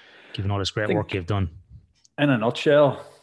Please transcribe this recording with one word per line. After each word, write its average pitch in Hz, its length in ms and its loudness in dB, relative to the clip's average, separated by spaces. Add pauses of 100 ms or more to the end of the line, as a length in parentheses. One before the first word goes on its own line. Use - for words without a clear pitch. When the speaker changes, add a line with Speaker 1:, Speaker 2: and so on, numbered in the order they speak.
(320)
Speaker 1:
given 98 180 -6
all 101 80 -2
this 95 120 -4
great 107 140 -4
Speaker 2:
I - 40 -2
think 104 100 0
Speaker 1:
work - 160 -6
you've 90 120 -6
done? 98 240 -2 (680)
Speaker 2:
in 147 120 2
a 127 80 2
nutshell, 139 680 2 (180)